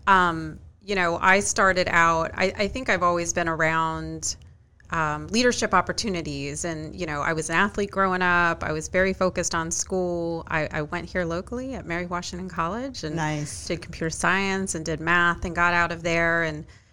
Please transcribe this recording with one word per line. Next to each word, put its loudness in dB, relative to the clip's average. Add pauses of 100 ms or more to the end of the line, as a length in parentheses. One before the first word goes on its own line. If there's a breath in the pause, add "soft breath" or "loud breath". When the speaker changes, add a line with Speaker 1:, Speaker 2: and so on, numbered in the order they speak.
Speaker 1:
um, 4 (240)
you -4
know, 2
I 8
started 2
out, 4
I, 0
I 0
think -6
I've 2
always 2
been 0
around, -2 (540)
um, -2
leadership 2
opportunities. -2
And, -8
you -4
know, -6
I 0
was -4
an 4
athlete 4
growing 2
up. 2
I -2
was -6
very 2
focused 0
on -2
school. -2
I, 0
I -2
went -6
here -2
locally -6
at -10
Mary -4
Washington -6
College -6
and -4
Speaker 2:
Nice. -2
Speaker 1:
did -4
computer -6
science 0
and -6
did -4
math 2
and -4
got 4
out 2
of -8
there 2
and, -6 (280 soft breath)